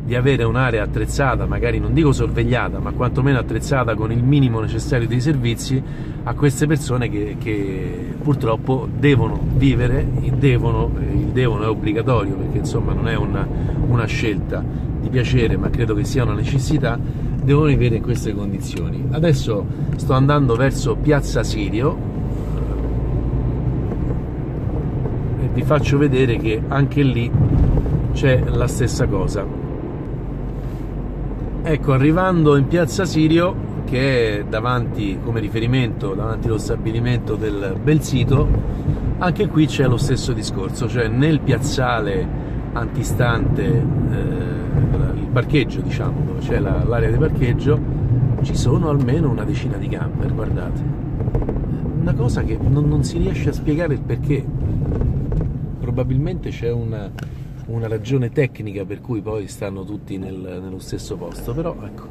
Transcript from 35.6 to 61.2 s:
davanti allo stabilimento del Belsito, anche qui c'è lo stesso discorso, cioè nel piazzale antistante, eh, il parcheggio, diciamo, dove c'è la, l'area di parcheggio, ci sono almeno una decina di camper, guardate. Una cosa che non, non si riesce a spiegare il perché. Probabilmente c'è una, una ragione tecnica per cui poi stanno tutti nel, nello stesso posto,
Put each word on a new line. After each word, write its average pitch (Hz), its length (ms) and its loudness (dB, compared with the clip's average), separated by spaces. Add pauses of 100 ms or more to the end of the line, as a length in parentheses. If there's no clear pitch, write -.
davanti 107 340 -2
allo 110 120 0
stabilimento 113 760 0
del 101 460 -4
Belsito, 139 640 2 (720)
anche 180 300 0
qui 156 180 4
c'è 139 200 2
lo 123 120 4
stesso 127 340 0
discorso, 107 560 -4
cioè 113 220 0
nel 139 320 2
piazzale 117 840 0 (460)
antistante, 120 920 0
eh, - 1500 0
il - 140 -4
parcheggio, 123 520 2
diciamo, - 440 -2
dove - 140 -4
c'è - 200 0
la, - 260 2
l'area 113 260 2
di 117 60 2
parcheggio, 131 600 2 (640)
ci - 120 0
sono 143 320 2
almeno 143 420 2
una 107 140 -2
decina - 320 -2
di 101 140 -4
camper, - 440 -2
guardate. 107 480 -2 (1160)
Una 175 140 2
cosa 175 300 0
che - 140 -2
non, 143 300 4
non 151 160 2
si - 140 -2
riesce 123 320 0
a 139 40 -2
spiegare 151 420 0
il 117 60 -4
perché. 131 440 -2 (1400)
Probabilmente 127 680 -2
c'è 117 220 -4
una, 110 400 -4 (560)
una 113 200 -4
ragione 113 420 -2
tecnica 107 560 -4
per 92 160 -10
cui 113 200 -6
poi 107 260 -6
stanno 95 360 -8
tutti 98 340 -10
nel, 92 440 -10
nello 92 180 -10
stesso - 360 -10
posto, 85 380 -10